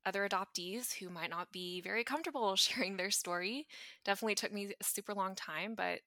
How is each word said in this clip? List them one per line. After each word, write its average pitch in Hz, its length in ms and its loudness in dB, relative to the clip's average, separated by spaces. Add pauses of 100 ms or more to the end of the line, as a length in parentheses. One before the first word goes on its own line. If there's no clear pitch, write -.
other 196 220 2
adoptees 196 640 -2
who 185 160 -6
might 170 200 -4
not 175 220 -4
be 180 300 -4
very 202 220 0
comfortable 277 520 2
<laughs> - 0 -
sharing 196 420 4
their 190 140 0
story. 190 560 0 (380)
Definitely 202 300 4
took - 160 0
me 202 280 -4
a - 40 -6
super - 300 -2
long 190 220 0
time, 185 400 -4
but 180 320 0